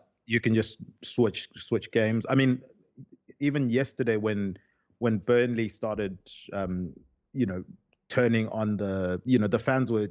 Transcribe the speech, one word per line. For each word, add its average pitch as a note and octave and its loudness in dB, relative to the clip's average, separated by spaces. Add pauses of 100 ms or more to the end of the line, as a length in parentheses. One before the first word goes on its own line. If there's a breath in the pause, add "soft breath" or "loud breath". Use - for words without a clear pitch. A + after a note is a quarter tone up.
(240)
you A#2 0
can A2+ 2
just - 0 (260)
switch, - -2
switch - -4
games. A2 2
I B2+ 0
mean, B2+ 4 (800)
even C#3+ 0
yesterday A#2 0
when, G2+ -2 (420)
when A2+ 2
Burnley A#2+ 2
started, G#2 -6 (380)
um, F#2 -4 (400)
you C3 0
know, F#2 -2 (480)
turning A#2 2
on G#2+ -2
the, F#2+ -2
you B2+ 4
know, G#2+ 4
the G2 2
fans C3 0
were, G#2+ 0